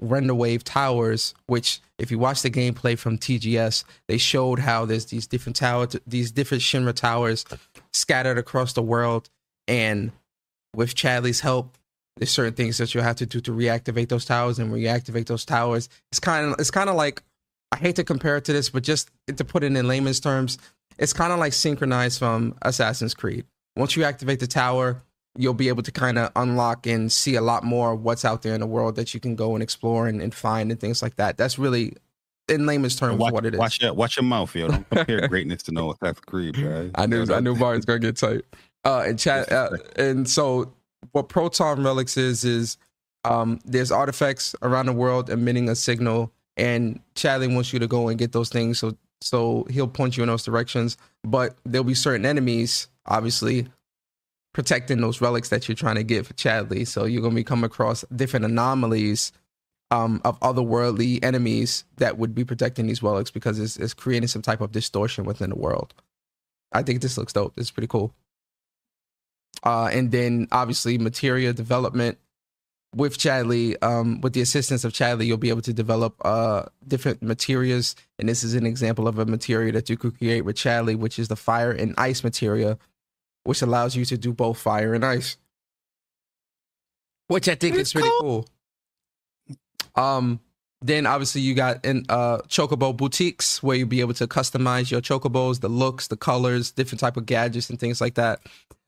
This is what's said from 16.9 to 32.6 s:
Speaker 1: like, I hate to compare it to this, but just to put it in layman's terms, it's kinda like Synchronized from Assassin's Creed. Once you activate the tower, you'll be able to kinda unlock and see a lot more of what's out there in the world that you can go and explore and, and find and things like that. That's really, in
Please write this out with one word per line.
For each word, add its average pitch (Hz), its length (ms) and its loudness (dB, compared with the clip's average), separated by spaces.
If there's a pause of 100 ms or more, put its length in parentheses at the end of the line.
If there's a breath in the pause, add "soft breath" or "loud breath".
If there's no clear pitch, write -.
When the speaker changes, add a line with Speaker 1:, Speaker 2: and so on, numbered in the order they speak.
Speaker 1:
like, 151 300 0 (500)
I 123 40 0
hate 170 200 0
to 170 80 0
compare 147 320 0
it 143 80 -4
to 151 80 0
this, 143 160 0
but 127 140 -2
just 151 280 -2 (240)
to 143 80 -4
put 143 220 0
it 139 100 2
in 123 140 2
layman's 135 320 0
terms, 135 380 0 (400 loud breath)
it's 147 160 0
kinda 175 220 2
like 156 180 2
Synchronized 127 640 0
from 117 420 0
Assassin's 117 540 0
Creed. 120 320 -4 (280)
Once 135 220 0
you 160 80 4
activate 135 360 -2
the 123 60 0
tower, 127 560 0 (360)
you'll 127 160 2
be 131 140 2
able 120 160 0
to - 80 -8
kinda 120 420 0
unlock 120 540 2
and 113 220 0
see 131 260 2
a - 40 2
lot 113 220 2
more 120 300 2
of 110 100 -4
what's 117 220 0
out 113 180 0
there 110 100 -2
in 110 80 -2
the 113 60 -2
world 113 300 0
that 117 180 -4
you 113 60 -8
can 117 160 -4
go 113 180 0
and 110 80 -2
explore 117 460 0
and, 107 120 -2
and 92 140 -4
find 110 380 0
and 117 80 -6
things 113 220 -2
like 117 120 -6
that. - 240 0
That's 127 180 0
really, 127 380 0 (540)
in 147 180 2